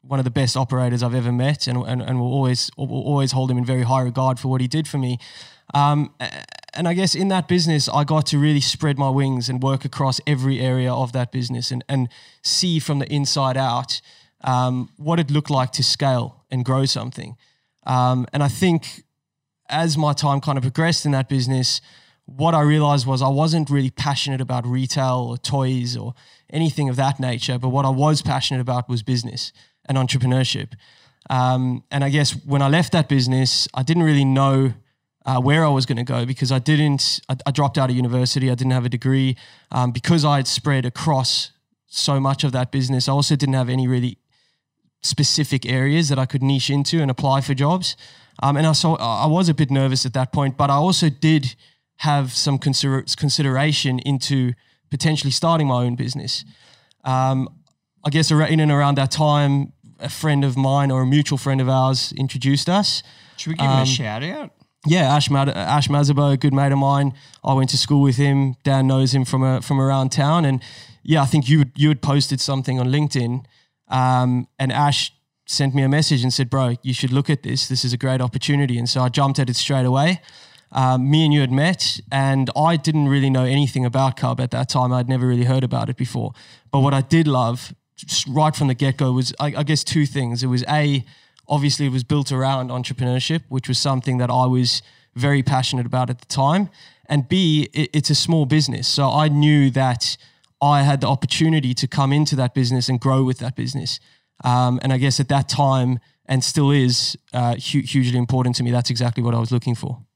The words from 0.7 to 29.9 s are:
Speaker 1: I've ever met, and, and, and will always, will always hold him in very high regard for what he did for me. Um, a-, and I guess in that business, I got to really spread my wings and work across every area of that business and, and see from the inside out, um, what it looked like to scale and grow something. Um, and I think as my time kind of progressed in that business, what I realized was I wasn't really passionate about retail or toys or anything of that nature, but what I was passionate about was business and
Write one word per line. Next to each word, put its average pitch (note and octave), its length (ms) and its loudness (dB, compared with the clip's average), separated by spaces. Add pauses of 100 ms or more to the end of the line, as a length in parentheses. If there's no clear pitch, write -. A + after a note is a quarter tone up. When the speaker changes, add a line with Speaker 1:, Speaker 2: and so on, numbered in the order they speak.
Speaker 1:
I've A#2+ 120 -2
ever B2 180 0
met, C3 340 0
and, B2 120 -2
and, B2 220 -4
and B2+ 200 -4
will B2 120 -2
always, B2+ 440 0
will C#3 100 -6 (160)
always C#3 300 0
hold C3 180 -2
him B2 80 0
in B2 60 -2
very B2+ 180 -2
high B2+ 200 0
regard B2+ 360 -2
for - 80 -8
what C3 140 0
he B2+ 80 0
did D#3 180 -2
for C#3+ 120 -6
me. B2 200 -2 (560)
Um, C#3+ 460 2
a-, - 240 -10 (300)
and E3+ 120 -4
I E3+ 60 0
guess F#3 220 0
in F#3+ 140 -2
that F#3 200 -2
business, E3 400 2
I D3 160 0
got D#3 220 0
to D3+ 120 0
really D3 220 2
spread C#3 380 -2
my C3+ 100 0
wings C3 400 0
and B2+ 140 -4
work C3+ 240 -2
across C3 400 -4
every C3+ 340 -2
area B2+ 320 0
of B2 200 -4
that B2+ 200 -4
business A#2+ 380 -6
and, B2 180 -6
and B2+ 220 -2 (320)
see F3 360 0
from C#3+ 200 -2
the C3 120 -4
inside C3+ 460 0
out, B2 460 -4 (400)
um, B2+ 560 -2
what E3 200 -2
it C#3+ 120 -2
looked D3 180 0
like C3 240 0
to C3+ 100 -4
scale - 680 -2
and B2+ 160 -2
grow C3 180 0
something. A#2+ 520 -8 (500)
Um, B2+ 460 0
and C#3+ 100 -2
I C#3 60 2
think - 560 -2 (680)
as D#3 260 -2
my D3 160 2
time C#3 300 0
kind C#3 160 -2
of B2 40 -2
progressed D#3+ 440 0
in C#3+ 60 2
that C3 180 -2
business, B2+ 500 0 (460)
what D3+ 280 0
I D#3 60 4
realized D3 460 2
was C3 160 0
I C3+ 60 2
wasn't D3+ 420 0
really C3+ 200 0
passionate C3+ 520 -4
about B2 240 -4
retail B2+ 640 -2
or B2 80 -8
toys B2+ 580 -2
or A2+ 160 -10 (380)
anything D3+ 400 0
of B2 60 -4
that C#3 220 0
nature, B2 400 -4
but B2+ 120 -2
what C3+ 160 0
I C3+ 40 2
was D3 300 2
passionate C3+ 400 -2
about B2 260 -4
was A#2 160 -4
business A#2+ 480 -6 (360)
and C3+ 100 -2